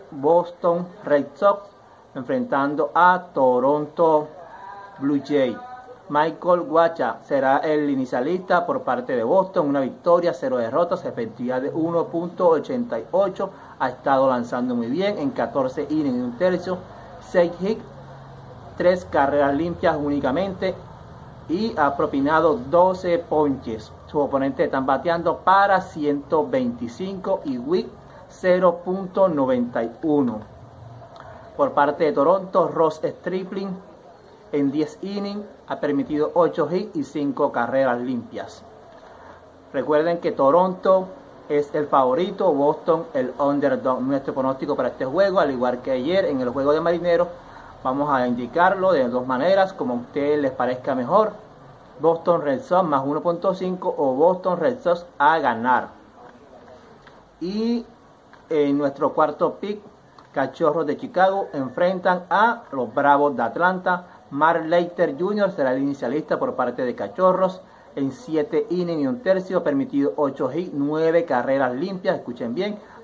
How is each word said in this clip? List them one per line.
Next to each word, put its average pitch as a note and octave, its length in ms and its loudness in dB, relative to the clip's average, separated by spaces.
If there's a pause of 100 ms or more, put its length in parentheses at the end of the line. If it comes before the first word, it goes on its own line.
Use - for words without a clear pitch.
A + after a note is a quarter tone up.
(100)
Boston E3+ 760 0 (180)
Red C#3+ 320 2
Sox G3+ 260 2 (520)
enfrentando C#3 800 -2
a F3+ 380 4
Toronto D3 960 2 (720)
Blue C#3 240 0
Jay. C3 320 0 (520)
Michael D#3+ 540 2
Wacha D3 600 2
será C3+ 360 2
el D3+ 300 0
inicialista D3 800 0
por B2+ 160 -4
parte B2 320 -4
de A#2 80 0
Boston. F3 460 2
Una C#3 100 0
victoria, E3+ 560 0
cero B2+ 220 -4
derrotas, D3 480 -2
efectividad B2 580 -6
de C#3+ 80 -4
uno E3 360 -2
punto F3 420 0
ochenta B2+ 500 0
y A2+ 140 -8
ocho. F#3 380 0 (280)
Ha C3 120 -2
estado C3+ 380 2
lanzando B2 460 -2
muy A#2 140 -2
bien F#3 300 -2
en C#3+ 120 -2
catorce C3 580 -4
innings D3 280 -2
y B2 40 -2
un A#2+ 160 -6
tercio, F3+ 420 -2 (420)
seis E3+ 400 0
hits, G#3 200 -4 (960)
tres F3+ 280 2
carreras C#3+ 500 2
limpias E3 420 0
únicamente D3 800 -2 (760)
y G#3+ 300 -2
ha C#3+ 180 2
propinado D#3 600 2
doce E3+ 640 2
ponches. C#3 720 -2 (140)
Sus D3+ 140 -2
oponentes C3+ 460 0
están C3+ 180 -2
bateando E3 600 2
para G3 360 6
ciento D3 680 -2
veinticinco C3 960 -4
y C3 120 -4
whip D#3 320 -2 (400)
cero F3+ 560 2
punto F#3+ 440 0
noventa B2+ 560 0
y A#2 180 -8
uno. C3+ 380 2 (1160)
Por C3 140 2
parte D3 320 2
de D3 100 4
Toronto, F3+ 540 2
Ross D#3 380 0
Stripling F#3 840 -6 (640)
en C#3 200 0
diez D3 320 -4
innings G3+ 420 -6 (220)
ha C#3 120 -8
permitido D3 540 0
ocho D#3+ 420 2
hits G3+ 220 -4
y C#3+ 80 -4
cinco C#3+ 480 -2
carreras B2 480 0
limpias. - 640 -8 (1120)
Recuerden D3+ 460 0
que E3 120 -2
Toronto F#3 760 4 (420)
es D3 240 0
el D3+ 120 0
favorito, F3 680 2
Boston D3+ 580 2
el B2+ 260 -2
underdog. C3 600 0
Nuestro C3+ 320 -2
pronóstico C3+ 420 -2
para B2+ 140 -2
este - 160 -6
juego, F#3 340 2
al D3+ 120 2
igual B2 320 -2
que C#3 80 -6
ayer D#3 340 0
en C#3 160 -2
el B2 80 -2
juego C#3 240 0
de D#3 80 2
Marineros, E3+ 480 2 (560)
vamos C#3 260 0
a B2+ 160 2
indicarlo E3+ 640 2
de C3 180 2
dos B2 160 -2
maneras, F#3 480 2
como B2+ 180 -4
a B2 60 -2
ustedes C#3+ 420 -2
les C3 120 -2
parezca B2+ 420 -4
mejor. E3+ 380 2 (680)
Boston E3 400 2
Red C#3 220 -2
Sox F3+ 260 0
más C#3 160 0
uno D3 160 -2
punto F3 320 0
cinco F#3 460 -4
o C#3 160 0
Boston F3+ 440 2
Red C3+ 220 0
Sox F3 240 0 (140)
a D#3 220 4
ganar. A#2+ 480 0 (1500)
Y A3 420 -2 (640)
en C#3+ 300 2
nuestro C#3+ 340 0
cuarto D#3 480 0
pick, G#3 220 -6 (500)
Cachorros D3+ 540 0
de C#3+ 100 -2
Chicago F#3+ 560 0
enfrentan F3+ 800 0
a A3+ 320 2 (100)
los A#2+ 220 -4
Bravos C#3+ 420 4
de B2 60 -2
Atlanta. F3+ 640 0 (240)
Mark D#3+ 360 2
Leiter E3+ 520 0
junior G3+ 340 0
será C3 200 0
el C#3 100 0
inicialista C#3 560 -2
por B2+ 160 -2
parte B2+ 300 -2
de B2 100 -2
Cachorros. F#3 680 0 (340)
En C3+ 160 -2
siete D3+ 560 -2
innings E3+ 320 -2
y C#3 60 0
un B2 160 -4
tercio F#3 340 0
ha E3+ 80 0
permitido C#3 520 0
ocho C#3 360 0
hits, F3 220 -4
nueve D#3+ 500 0
carreras C3 500 0
limpias. F3+ 420 -4
Escuchen A#2+ 380 -8
bien, G#3 240 -4 (260)